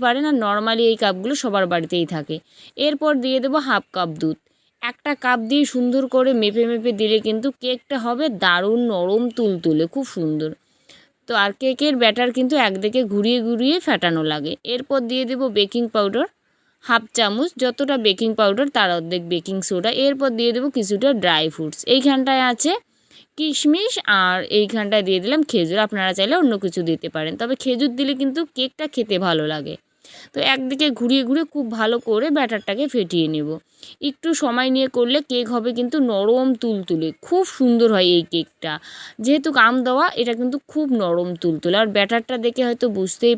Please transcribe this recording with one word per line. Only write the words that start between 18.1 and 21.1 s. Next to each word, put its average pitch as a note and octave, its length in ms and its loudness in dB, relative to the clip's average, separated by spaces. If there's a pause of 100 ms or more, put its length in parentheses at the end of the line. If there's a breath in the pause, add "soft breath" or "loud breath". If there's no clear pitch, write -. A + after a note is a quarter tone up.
পাউডার G#3+ 360 2
তার G3+ 220 2
অর্ধেক E3+ 340 -4
বেকিং F3+ 260 -4 (100)
সোডা। G3 240 -2 (140)
এরপর C#4 240 0 (100)
দিয়ে A#3 160 2
দেব B3 100 -2 (120)
কিছুটা G#3 320 0 (140)